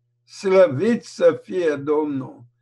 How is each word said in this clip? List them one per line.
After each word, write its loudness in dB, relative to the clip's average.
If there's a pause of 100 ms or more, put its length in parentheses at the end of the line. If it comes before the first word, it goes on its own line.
(240)
Slăvit 0
să 0
fie -4
Domnul! -6 (180)